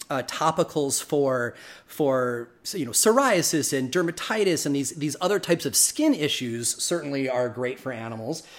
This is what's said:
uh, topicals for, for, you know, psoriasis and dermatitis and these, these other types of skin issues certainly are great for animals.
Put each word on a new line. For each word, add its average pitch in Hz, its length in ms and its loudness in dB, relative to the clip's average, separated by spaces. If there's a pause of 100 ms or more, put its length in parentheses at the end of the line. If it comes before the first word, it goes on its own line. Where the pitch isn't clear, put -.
(100)
uh, 135 120 -2
topicals 156 760 0
for, 131 540 0 (320)
for, 127 640 0 (240)
you 170 120 -4
know, 120 60 -6
psoriasis 196 840 4
and 131 160 -2
dermatitis 175 720 0
and 143 80 0
these, 139 180 -2
these 147 280 -4
other 185 180 2
types 170 260 0
of 123 120 -2
skin 302 380 4
issues 123 680 -2
certainly 139 460 -2
are 123 200 0
great 127 300 -4
for 131 140 -8
animals. 113 500 -8 (160)